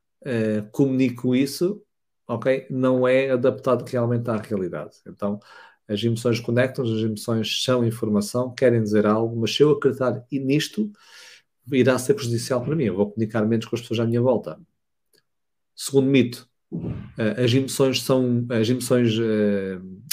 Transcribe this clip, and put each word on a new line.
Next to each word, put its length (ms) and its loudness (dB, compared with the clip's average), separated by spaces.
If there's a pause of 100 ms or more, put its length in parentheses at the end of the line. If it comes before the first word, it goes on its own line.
(260)
eh, 360 -2 (100)
comunico 640 0
isso, 460 -2 (460)
ok? 420 -2
Não 380 2
é 240 2
adaptado 580 0
realmente 400 0
à 80 0
realidade. 600 -6 (100)
Então, 320 -6 (480)
as 160 -4
emoções 360 0
conectam-nos, 580 -2
as 60 -2
emoções 600 -4
são 220 2
informação, 680 -2
querem 300 4
dizer 220 2
algo, 340 0
mas 160 -2
se 80 6
eu 80 6
acreditar 600 0
i-, 80 -2
nisto, 520 -2 (800)
irá 260 4
ser 160 2
prejudicial 500 -2
para 120 -2
mim. 100 0
Eu 120 -2
vou 120 2
comunicar 360 -2
menos 200 0
com 100 -6
as 60 -2
pessoas 200 -4
à 40 0
minha 160 0
volta. 380 0 (1160)
Segundo 320 2
mito, 420 2 (680)
eh, 260 -2
as 100 2
emoções 500 0
são, 460 2
as 200 0
emoções, 500 2
eh, 600 0 (340)